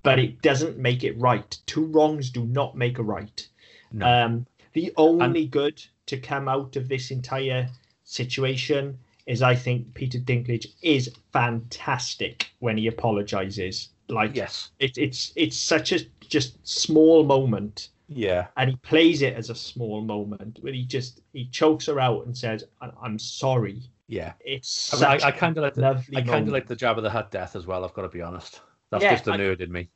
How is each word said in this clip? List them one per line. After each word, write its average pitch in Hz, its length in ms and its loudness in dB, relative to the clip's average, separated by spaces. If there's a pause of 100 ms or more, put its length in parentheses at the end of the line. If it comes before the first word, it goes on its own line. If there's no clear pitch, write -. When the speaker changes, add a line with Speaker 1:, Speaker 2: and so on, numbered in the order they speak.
Speaker 1:
But 131 160 6
it 127 240 0
doesn't 147 340 4
make 123 280 0
it - 120 -2
right. 120 400 2 (100)
Two 156 180 -2
wrongs 156 460 2
do 120 140 -4
not 127 320 -2
make 123 220 -2
a 117 60 -4
right. 101 420 -8 (460)
Speaker 2:
No. 110 140 0 (180)
Speaker 1:
Um, 117 220 -2 (260)
the 165 240 -2
only 165 460 6
Speaker 2:
And 135 100 -4
Speaker 1:
good 143 280 0 (260)
to 131 120 -6
come 139 300 -6
out 135 260 -2
of 131 140 -4
this 131 240 -4
entire 127 560 -4 (340)
situation 131 960 -2 (280)
is 120 140 -2
I 127 140 6
think 123 400 -4
Peter 127 240 -6
Dinklage 123 480 -2 (160)
is 139 300 2 (200)
fantastic 120 1300 -4
when 113 180 -2
he 110 120 0
apologizes. 101 1000 -4 (200)
Like, 107 260 -2
Speaker 2:
Yes. - 360 -8 (100)
Speaker 1:
it, 127 180 -2
it's, 127 380 -4
it's 160 200 0
such - 360 0
a 175 80 0 (200)
just - 460 -4
small 160 580 6
moment. 127 640 0 (200)
Speaker 2:
Yeah. 95 400 -2 (100)
Speaker 1:
And 131 100 2
he 131 80 -2
plays 156 460 4
it 123 120 0
as 113 140 -10
a 113 60 -10
small 110 480 -8
moment 104 580 -8
where 135 140 -8
he 127 100 -6
just, 123 380 -8 (100)
he 127 140 -10
chokes 156 400 2
her 147 120 -2
out 123 280 0
and 123 100 -8
says, 110 280 -6 (180)
"I, 127 80 -14 (120)
I'm 110 160 -6
sorry." 123 640 -2 (280)
Speaker 2:
Yeah. 85 320 -8
Speaker 1:
It's - 520 -8
Speaker 2:
I - 60 -2
mean, 139 80 6
I, 139 100 6
Speaker 1:
such 147 80 0
Speaker 2:
I 143 120 4
kinda 165 260 0
like 139 120 -2
the, 123 60 -2
Speaker 1:
a 131 80 6
lovely 135 300 -2
Speaker 2:
I - 20 0
kinda 120 120 0
Speaker 1:
moment. 110 200 2
Speaker 2:
like 131 140 -2
the 120 100 -8
Jabba 113 240 0
the 107 80 -2
Hutt 107 220 -4
death 90 260 -8
as 87 100 -10
well, 92 160 -4
I've 90 120 -10
gotta 92 160 -8
be 87 100 -10
honest. 85 400 -12 (300)
That's 104 120 0
Speaker 1:
Yeah, 190 100 6
Speaker 2:
just - 120 0
the 110 80 0
Speaker 1:
I 98 60 0
Speaker 2:
nerd 95 220 0
in 87 120 -8
me. 87 240 -8